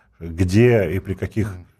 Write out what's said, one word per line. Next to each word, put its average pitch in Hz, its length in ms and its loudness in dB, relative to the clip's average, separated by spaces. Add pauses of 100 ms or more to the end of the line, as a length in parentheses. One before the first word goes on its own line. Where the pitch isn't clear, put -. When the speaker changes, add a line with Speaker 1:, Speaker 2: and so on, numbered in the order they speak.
(200)
Speaker 1:
где 92 720 2
и 95 80 -2
при 120 160 -6
каких 107 380 -4
Speaker 2:
Мгм. 90 120 -18 (140)